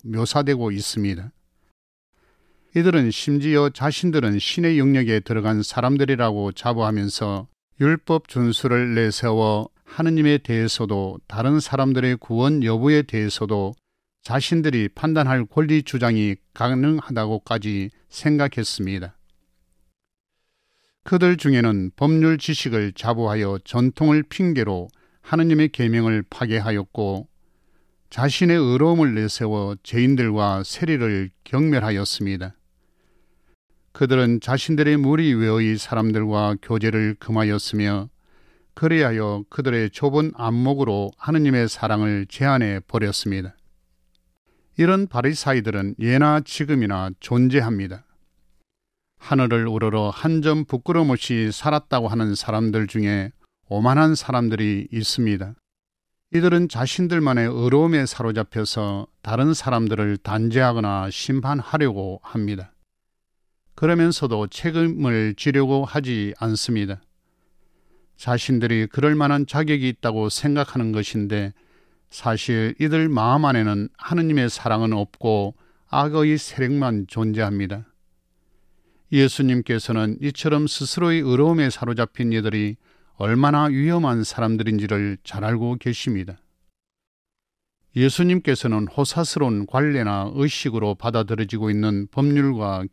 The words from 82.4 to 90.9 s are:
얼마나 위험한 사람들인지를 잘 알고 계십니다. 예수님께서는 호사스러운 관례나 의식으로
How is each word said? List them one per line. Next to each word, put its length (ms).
얼마나 480
위험한 580
사람들인지를 1000
잘 200
알고 320
계십니다. 640
예수님께서는 920
호사스러운 800
관례나 680
의식으로 600